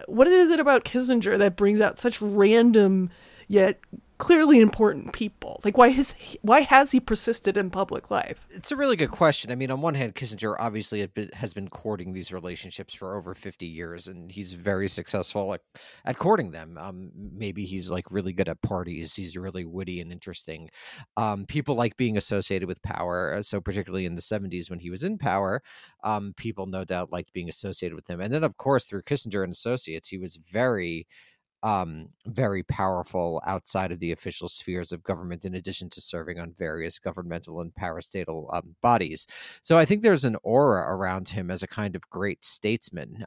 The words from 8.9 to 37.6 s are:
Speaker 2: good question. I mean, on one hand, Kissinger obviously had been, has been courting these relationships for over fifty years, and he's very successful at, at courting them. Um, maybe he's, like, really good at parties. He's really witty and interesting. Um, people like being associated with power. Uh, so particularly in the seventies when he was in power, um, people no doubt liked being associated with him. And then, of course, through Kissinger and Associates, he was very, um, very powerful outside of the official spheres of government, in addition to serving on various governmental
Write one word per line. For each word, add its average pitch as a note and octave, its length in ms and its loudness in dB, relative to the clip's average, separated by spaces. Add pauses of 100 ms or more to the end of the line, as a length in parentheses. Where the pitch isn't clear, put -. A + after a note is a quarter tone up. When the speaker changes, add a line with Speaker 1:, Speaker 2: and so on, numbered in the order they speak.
Speaker 2:
good D#3+ 160 6
question. - 400 4
I B2 60 -4
mean, C3 160 -2
on C3+ 80 -4
one D#3 160 0
hand, B2+ 180 -2
Kissinger G#2+ 460 -4
obviously G#2+ 400 -4
had G2 120 -6
been, G#2 200 -8
has G#2 200 -8
been G2 160 -10
courting F#2 440 -8
these F#2 200 -10
relationships F2+ 640 -12
for F#2+ 220 -10
over F#2 180 -10
fifty F#2 320 -14
years, E2+ 400 -12
and F2+ 240 -16
he's F#2 220 -12
very F#2+ 340 -2
successful F#2+ 680 -4
at, - 60 -10 (440)
at - 160 -6
courting E3 320 2
them. E2 260 -16
Um, F#2 320 -14 (240)
maybe G2+ 300 -8
he's, F#2 260 -6
like, F2+ 220 -6
really F#2+ 200 -4
good F2+ 160 -2
at D#2+ 140 -8
parties. E2+ 540 -6
He's F2+ 200 -10
really F2+ 280 -10
witty F2+ 360 -8
and E2+ 120 -14
interesting. E2 580 -16 (460)
Um, G#2 280 -2
people D3 300 -4
like A#2 220 0
being A#2 200 0
associated F#2+ 520 -2
with F2+ 140 -8
power. F2 560 -4
Uh, G#2 40 -6
so G#2 180 -6
particularly F#2 460 -6
in E2+ 80 -6
the E2+ 80 -10
seventies F#2 480 -6
when F2 80 -10
he F2 120 -12
was F#2 120 -10
in G3+ 160 -6
power, G2 460 -2 (400)
um, G2+ 320 -4
people G2 300 -10
no F#2+ 180 -6
doubt F2 260 -6
liked F2 220 -8
being F2 160 -8
associated F2 480 -8
with D#2 100 -18
him. F2 140 -8
And G#2+ 120 -6
then, D#3 120 -2
of - 120 -2
course, C3+ 280 0
through G2 180 -10
Kissinger G#2 400 -4
and F2+ 100 -4
Associates, F2 560 -8
he F#2+ 100 -12
was F2+ 180 -12
very, F#2 720 -4 (560)
um, E2+ 440 -2 (180)
very G#2 380 -2
powerful F2 800 -2
outside F#2+ 460 -4
of F2 80 -10
the E2+ 100 -2
official F2 380 -8
spheres F2+ 420 -8
of F2 140 -10
government, F2 400 -8
in F#2 100 -8
addition F2+ 360 -8
to - 100 -12
serving E2+ 400 -8
on E2+ 180 -14
various E2 400 -6
governmental E2+ 600 -10